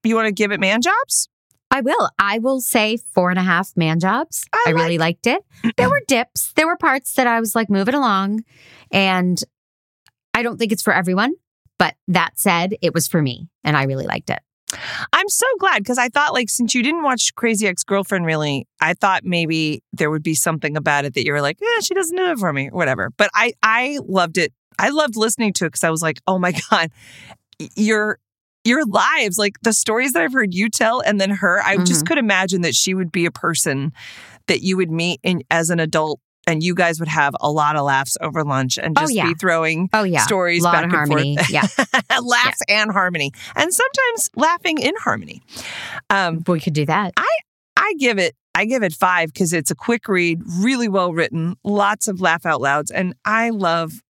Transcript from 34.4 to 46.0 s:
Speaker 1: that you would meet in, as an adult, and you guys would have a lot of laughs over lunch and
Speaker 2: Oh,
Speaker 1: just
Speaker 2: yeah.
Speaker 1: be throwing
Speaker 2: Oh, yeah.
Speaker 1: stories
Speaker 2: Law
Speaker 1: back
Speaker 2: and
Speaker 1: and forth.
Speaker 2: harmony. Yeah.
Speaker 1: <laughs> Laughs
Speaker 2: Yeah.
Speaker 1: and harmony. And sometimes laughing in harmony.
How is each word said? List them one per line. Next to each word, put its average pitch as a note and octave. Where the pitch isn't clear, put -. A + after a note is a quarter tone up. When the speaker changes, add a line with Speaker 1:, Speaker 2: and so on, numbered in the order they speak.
Speaker 1:
that E3+
you F#3
would F3+
meet E3+
in, F3+
as E3
an E3+
adult, D#3
and D#3+
you F3+
guys E3+
would E3
have D3+
a D3
lot D3+
of C#3+
laughs C3+
over D#3
lunch C3+
and D#3
Speaker 2:
Oh, D4
Speaker 1:
just D4+
Speaker 2:
yeah. G3+
Speaker 1:
be E3+
throwing E3
Speaker 2:
Oh, G#3+
yeah. E3
Speaker 1:
stories F3
Speaker 2:
Law F3
Speaker 1:
back D#3+
Speaker 2:
and F3
Speaker 1:
and D3+
forth. -
Speaker 2:
harmony. C#3+
Yeah. E3+
Speaker 1:
<laughs> C4
Laughs A#3+
Speaker 2:
Yeah. G#3+
Speaker 1:
and G#3+
harmony. F3
And F4
sometimes B4+
laughing D#4+
in D4
harmony. G#2+